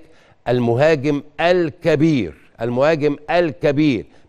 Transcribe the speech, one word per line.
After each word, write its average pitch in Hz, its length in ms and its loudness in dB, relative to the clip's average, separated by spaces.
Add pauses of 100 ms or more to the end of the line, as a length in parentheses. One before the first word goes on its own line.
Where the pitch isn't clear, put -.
(480)
المهاجم 135 760 0 (160)
الكبير، 156 960 0 (280)
المهاجم 143 540 0 (140)
الكبير، 151 760 0 (240)